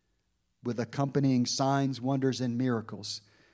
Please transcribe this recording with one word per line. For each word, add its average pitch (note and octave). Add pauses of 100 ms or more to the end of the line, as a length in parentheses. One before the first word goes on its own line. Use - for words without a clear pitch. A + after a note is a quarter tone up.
(640)
with A#2+
accompanying C3+
signs, C3+
wonders, C3
and A#2+
miracles, A2+ (320)